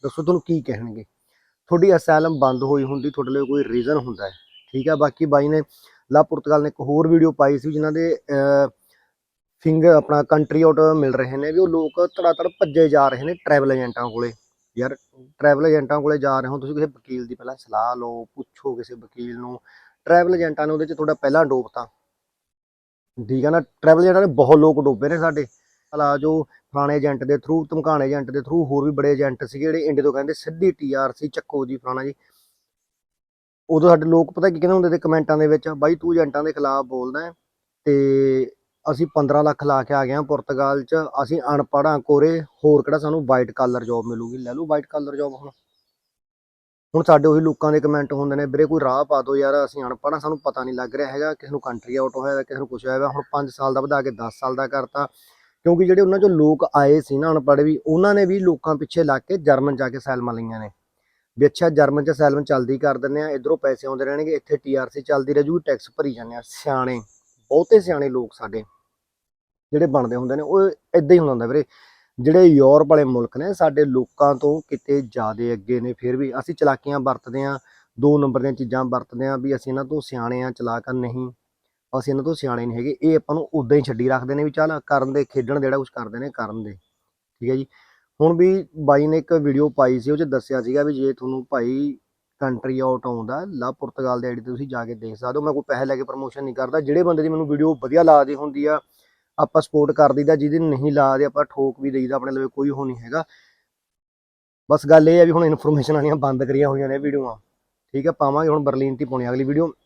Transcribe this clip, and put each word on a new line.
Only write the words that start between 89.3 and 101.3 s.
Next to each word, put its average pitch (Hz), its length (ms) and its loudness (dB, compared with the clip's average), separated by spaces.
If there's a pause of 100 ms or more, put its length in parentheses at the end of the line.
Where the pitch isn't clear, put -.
ਵੀਡੀਓ 143 380 0
ਪਾਈ 127 280 2
ਸੀ, 120 120 -4
ਉਹ 147 60 0
'ਚ 160 80 -2
ਦੱਸਿਆ 131 360 -4
ਸੀਗਾ 131 220 -2
ਵੀ 147 100 -2
ਜੇ 135 200 -2
ਤੁਹਾਨੂੰ 131 360 -8
ਭਾਈ 131 480 -4 (440)
ਕੰਟਰੀ 131 380 -6
ਆਊਟ 131 280 -2
ਆਉਂਦਾ, 123 400 -8
ਲਾ 135 240 -8
ਪੁਰਤਗਾਲ 127 500 -6
ਦੇ 127 60 -6
ਆਈਡੀ 120 140 -8
'ਤੇ 120 100 -12
ਤੁਸੀਂ 131 160 -10
ਜਾ 120 180 -10
ਕੇ 117 100 -12
ਦੇਖ 110 200 -14
ਸਕਦੇ 127 240 -6
ਹੋ। 147 40 -6
ਮੈਂ 151 100 -2
ਕੋਈ 139 140 -4
ਪੈਸੇ 135 180 -2
ਲੈ 135 100 -2
ਕੇ 131 80 -6
ਪ੍ਰਮੋਸ਼ਨ 135 400 -10
ਨਹੀਂ 131 120 -10
ਕਰਦਾ, 131 240 -4
ਜਿਹੜੇ 151 240 0
ਬੰਦੇ 165 200 0
ਦੀ 160 60 0
ਮੈਨੂੰ 160 180 -4
ਵੀਡੀਓ 147 260 2 (100)
ਵਧੀਆ 147 200 4
ਲੱਗਦੀ 143 320 6
ਹੁੰਦੀ 143 300 -6
ਆ 151 140 0 (580)
ਆਪਾਂ 123 240 2
ਸਪੋਰਟ 147 300 0
ਕਰ 143 220 4
ਦਈਦਾ, 147 220 2
ਜਿਹਦੀ 147 240 0
ਨਹੀਂ 147 320 0
ਲੱਗਦੀ 139 320 2
ਆਪਾਂ 147 220 -2